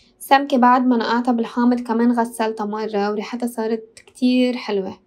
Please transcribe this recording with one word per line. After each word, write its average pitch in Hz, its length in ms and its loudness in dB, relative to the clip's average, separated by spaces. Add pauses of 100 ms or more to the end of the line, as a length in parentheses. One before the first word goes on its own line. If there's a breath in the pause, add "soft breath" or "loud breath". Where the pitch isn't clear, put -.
(180 soft breath)
السمكة 285 380 2
بعد 247 300 4
ما 254 100 4
نقعتها 240 360 0
بالحامض 240 480 0
كمان 233 320 2
غسلتها 226 540 -2
مرة 208 440 -2
وريحتها 214 360 -6
صارت 220 600 -6
كتير 247 500 0
حلوة. 196 500 -6